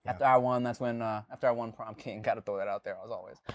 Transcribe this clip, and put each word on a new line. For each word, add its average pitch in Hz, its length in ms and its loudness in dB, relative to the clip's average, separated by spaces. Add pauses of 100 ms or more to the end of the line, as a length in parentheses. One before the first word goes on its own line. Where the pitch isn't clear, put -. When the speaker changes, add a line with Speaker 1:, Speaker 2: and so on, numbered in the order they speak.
Speaker 1:
yeah. 123 60 -2
Speaker 2:
After 139 140 0
I 131 120 10
won, 123 240 4
that's 120 180 -2
when, 117 220 -2
uh, 110 300 -2
after - 160 0
I 123 40 6
won 117 200 -2
prom 113 240 -10
king, 110 260 -10
gotta 110 200 0
throw 101 160 -2
that 98 100 -2
out 98 160 -4
there 95 200 -6
as 113 60 -14
always. 95 280 -12 (180)